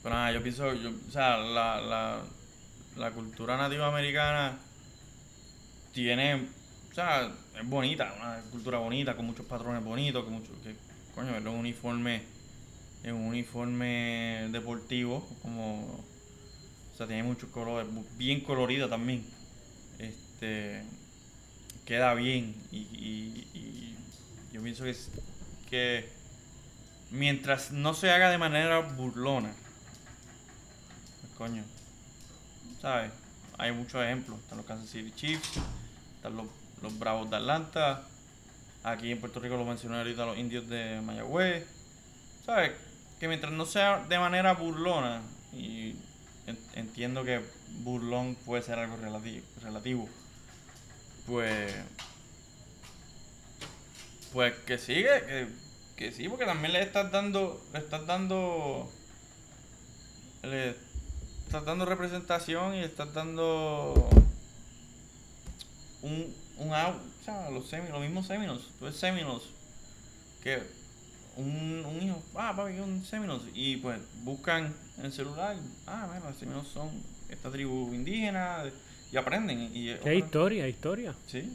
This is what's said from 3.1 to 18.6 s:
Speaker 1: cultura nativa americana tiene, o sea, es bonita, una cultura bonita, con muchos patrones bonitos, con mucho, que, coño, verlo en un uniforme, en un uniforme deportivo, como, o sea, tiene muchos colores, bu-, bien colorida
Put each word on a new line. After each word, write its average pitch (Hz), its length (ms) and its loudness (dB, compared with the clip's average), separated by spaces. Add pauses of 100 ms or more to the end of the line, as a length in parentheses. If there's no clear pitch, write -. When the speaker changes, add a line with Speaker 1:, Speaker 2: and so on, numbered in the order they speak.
Speaker 1:
cultura 113 460 -2
nativa 143 300 2
americana 147 680 2 (1400)
tiene, 127 420 4 (560)
o - 20 -20
sea, 147 360 4 (300)
es 113 80 -4
bonita, 135 500 2
una 113 240 -6 (100)
cultura 123 260 -2
bonita, 120 380 0
con 117 100 -4
muchos 117 200 -6
patrones 120 380 -2
bonitos, 123 400 0
con 113 100 -6
mucho, 110 180 -8 (120)
que, 107 120 -10 (380)
coño, 127 200 -4
verlo 110 160 -2
en 117 60 -2
un 117 60 -2
uniforme, 120 640 -2 (800)
en 117 120 -4
un 113 100 -2
uniforme 120 1300 0
deportivo, 120 760 -2 (140)
como, 110 640 -6 (880)
o - 40 -18
sea, 117 100 -4
tiene 110 160 -2
muchos 123 260 -2
colores, 117 420 -2
bu-, 110 140 -6 (120)
bien 135 240 2
colorida 131 460 2